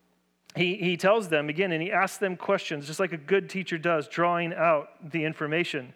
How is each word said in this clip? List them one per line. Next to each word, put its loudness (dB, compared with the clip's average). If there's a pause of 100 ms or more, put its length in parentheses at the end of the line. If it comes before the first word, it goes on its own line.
(560)
he, 2
he 0
tells 4
them 0
again, -2
and 0
he -4
asks 0
them -2
questions, -2
just -6
like 0
a -4
good 0
teacher -6
does, 0
drawing 0
out 0
the 0
information. -2